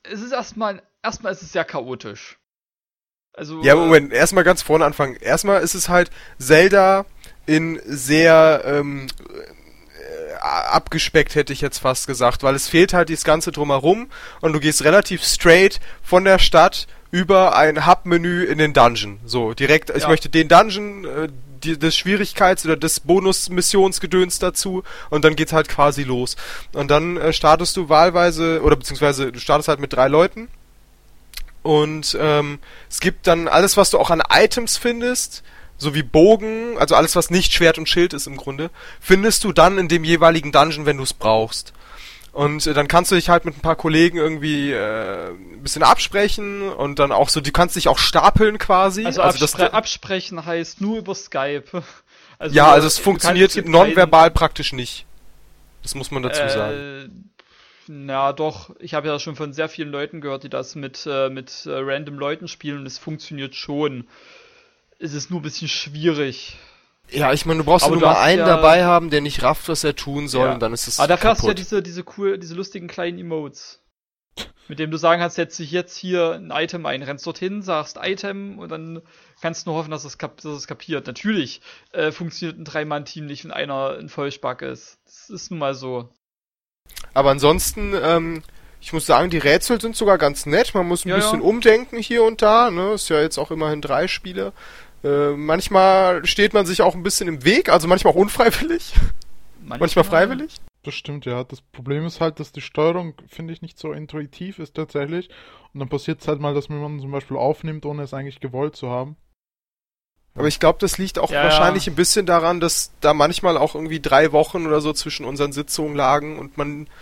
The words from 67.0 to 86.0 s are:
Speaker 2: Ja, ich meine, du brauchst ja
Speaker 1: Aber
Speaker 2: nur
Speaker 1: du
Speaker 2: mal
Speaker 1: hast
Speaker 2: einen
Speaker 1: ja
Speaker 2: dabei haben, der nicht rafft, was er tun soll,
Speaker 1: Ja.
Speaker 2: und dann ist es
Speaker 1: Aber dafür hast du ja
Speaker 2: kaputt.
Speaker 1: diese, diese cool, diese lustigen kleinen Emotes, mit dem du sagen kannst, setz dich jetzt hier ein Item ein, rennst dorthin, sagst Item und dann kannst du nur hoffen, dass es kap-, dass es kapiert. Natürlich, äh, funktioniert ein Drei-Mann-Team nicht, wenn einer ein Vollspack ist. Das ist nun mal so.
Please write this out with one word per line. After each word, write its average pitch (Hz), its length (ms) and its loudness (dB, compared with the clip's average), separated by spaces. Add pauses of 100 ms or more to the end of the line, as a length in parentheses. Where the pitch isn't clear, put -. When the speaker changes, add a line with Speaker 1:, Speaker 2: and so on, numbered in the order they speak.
Speaker 2:
Ja, 139 200 0
ich 147 140 -2
meine, 160 140 -2
du 151 60 -2
brauchst 165 180 4
ja 147 80 4
Speaker 1:
Aber 165 60 2
Speaker 2:
nur 165 40 2
Speaker 1:
du 160 60 4
Speaker 2:
mal 151 80 6
Speaker 1:
hast 104 100 4
Speaker 2:
einen 175 140 4
Speaker 1:
ja 165 80 2
Speaker 2:
dabei 160 380 6
haben, 170 260 2
der 147 100 2
nicht 143 220 -6
rafft, 147 260 0
was 156 140 -4
er 147 120 -2
tun 143 320 -8
soll, 131 200 0
Speaker 1:
Ja. 123 60 -2
Speaker 2:
und 120 80 -6
dann 113 120 -4
ist - 140 -8
es 120 100 -6
Speaker 1:
Aber 143 120 2
dafür 180 200 2
hast - 140 0
du - 40 0
ja 214 60 2
Speaker 2:
kaputt. 185 60 -6
Speaker 1:
diese, 190 240 -4
diese 175 200 -14 (140)
cool, 196 220 -4
diese 170 160 -16
lustigen 185 320 -14
kleinen 175 320 -10
Emotes, 160 640 -12 (840)
mit 139 120 -16
dem 156 120 -4
du 160 60 -6
sagen 170 240 2
kannst, 170 140 -4
setz 165 220 -6
dich 151 140 -12
jetzt 175 260 -8
hier 175 380 -2
ein 165 160 -18
Item 165 340 -6
ein, 139 180 -6
rennst 139 240 -14
dorthin, 190 360 -10
sagst 156 380 -6
Item 196 580 -10
und 170 100 -18
dann 165 320 -14 (400)
kannst 165 240 -10
du 170 60 -8
nur 156 80 -6
hoffen, 156 120 -10
dass 143 140 -12
es 139 140 -20
kap-, - 220 -14
dass 151 120 -12
es 135 140 -14
kapiert. 151 400 -10
Natürlich, 170 540 -6 (300)
äh, 156 220 -4
funktioniert 170 460 -12
ein 165 40 -18
Drei-Mann-Team 151 640 -10
nicht, 143 180 -16
wenn 160 80 -18
einer 135 480 -6
ein 151 80 -18
Vollspack 139 540 -10
ist. - 420 -14
Das - 280 -20
ist - 180 -16
nun 170 100 -10
mal 139 140 -4
so. 123 360 -10 (1040)